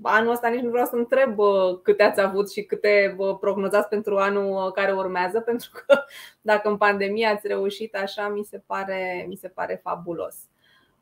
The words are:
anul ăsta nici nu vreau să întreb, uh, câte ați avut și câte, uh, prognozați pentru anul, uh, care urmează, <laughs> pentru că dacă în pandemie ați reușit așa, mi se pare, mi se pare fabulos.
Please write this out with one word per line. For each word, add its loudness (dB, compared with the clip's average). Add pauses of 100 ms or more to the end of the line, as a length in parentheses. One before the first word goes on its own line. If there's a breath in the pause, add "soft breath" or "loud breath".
anul 2
ăsta -2
nici -2
nu -2
vreau 2
să -6
întreb, 2
uh, 2
câte 4
ați 4
avut 0
și -6
câte, 2
uh, -2
prognozați 0
pentru -2
anul, 0
uh, -4
care 0
urmează, -2
<laughs> -2
pentru -6
că 2 (360 loud breath)
dacă 0
în 0
pandemie 0
ați 0
reușit -4
așa, -6
mi -6
se -16
pare, -6
mi -10
se -14
pare -8
fabulos. -8 (680)